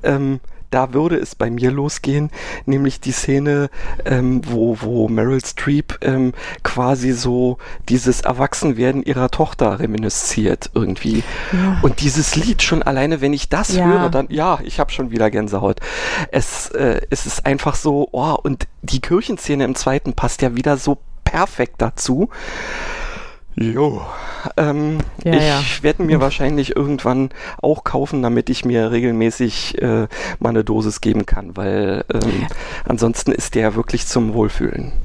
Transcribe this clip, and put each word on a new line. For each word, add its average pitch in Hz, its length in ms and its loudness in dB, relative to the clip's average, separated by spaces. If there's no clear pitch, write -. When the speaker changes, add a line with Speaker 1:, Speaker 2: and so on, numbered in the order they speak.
Speaker 1:
ähm, 139 380 2
da 131 220 2
würde 160 220 2
es - 220 -4
bei 117 140 0
mir 120 200 2
losgehen, 143 600 -2
nämlich 135 340 2
die 135 120 -4
Szene, 143 580 2
ähm, 127 380 2
wo, 117 360 2
wo 110 280 0
Meryl 113 360 2
Streep, - 560 -2
ähm, 131 320 2
quasi 127 480 2
so 123 460 0
dieses 123 340 2
Erwachsenwerden 131 840 0
ihrer 127 260 0
Tochter 113 480 0
reminisziert 107 960 -2
irgendwie. 107 480 0
Speaker 2:
Ja. 185 300 2
Speaker 1:
Und - 180 4
dieses 147 340 2
Lied 190 260 2
schon - 220 2
alleine, 139 380 2
wenn 139 120 2
ich 143 160 -2
das 180 280 0
Speaker 2:
Ja. 180 80 4
Speaker 1:
höre, 175 260 4
dann, 135 200 2
ja, 160 340 0
ich - 160 -6
hab 143 100 2
schon 123 220 -4
wieder 110 180 4
Gänsehaut. 101 480 0
Es, - 400 -2
äh, - 360 2
es - 180 -2
ist - 200 -2
einfach 139 300 0
so, 143 340 2
oh, 139 320 0
und - 240 -2
die - 180 0
Kirchenszene 170 640 0
im 127 140 0
zweiten 135 380 0
passt - 280 0
ja 120 140 2
wieder 139 200 2
so 139 220 0
perfekt 160 560 0
dazu. 131 520 0
Jo, 113 460 0
ähm, 151 420 0
Speaker 2:
Ja, 165 120 2
Speaker 1:
ich 151 120 6
Speaker 2:
ja. 143 140 4
Speaker 1:
werde 156 200 2
mir 156 140 4
Speaker 2:
Uff. 131 60 4
Speaker 1:
wahrscheinlich 139 520 0
irgendwann 131 540 0
auch 151 220 2
kaufen, 139 360 0
damit 120 300 2
ich - 140 -2
mir 117 260 2
regelmäßig, 117 880 0
äh, 113 280 2
mal 117 80 2
eine 113 160 2
Dosis 110 360 0
geben 107 240 2
kann, 92 320 0
weil, 101 560 0
ähm, 104 360 0
ansonsten 117 460 2
ist - 240 -2
der 110 220 2
wirklich - 320 -2
zum 113 260 2
Wohlfühlen. - 560 0